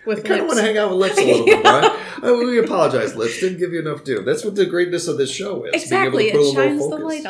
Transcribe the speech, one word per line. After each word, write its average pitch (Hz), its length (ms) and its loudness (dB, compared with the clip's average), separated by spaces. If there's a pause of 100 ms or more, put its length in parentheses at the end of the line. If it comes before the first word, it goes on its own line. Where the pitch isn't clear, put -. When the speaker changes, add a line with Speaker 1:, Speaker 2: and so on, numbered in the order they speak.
Speaker 1:
with 214 140 -4
Speaker 2:
I - 80 -12
kinda - 160 2
Speaker 1:
Lips. 339 100 -2
Speaker 2:
wanna 220 120 2
hang 214 120 0
out 208 120 0
with 370 100 0
Lips 190 180 0
a 392 60 4
little - 220 4
Speaker 1:
<laughs> - 0 -
Speaker 2:
bit, 427 180 6
Speaker 1:
Yeah. - 160 6
Speaker 2:
right? - 420 -2
Uh, 247 140 4
we 240 240 0
apologize, 131 560 0
Lips. 113 240 -4
Didn't 185 180 -2
give 170 140 -4
you 165 80 -4
enough 151 240 -8
due. 113 180 -2
That's 135 220 -2
what 196 100 -6
the 196 120 2
greatness 175 420 -2
of 151 100 -4
this 135 140 -2
show 202 320 -8
is. - 180 -4
Speaker 1:
Exactly. 370 480 0
Speaker 2:
Being 196 60 0
able 147 140 4
to 135 40 -4
put 135 60 2
a 269 80 4
Speaker 1:
It - 60 2
Speaker 2:
little 294 40 -2
Speaker 1:
shines - 120 -2
the 311 80 -6
Speaker 2:
focus. 311 260 -6
Speaker 1:
light - 60 -12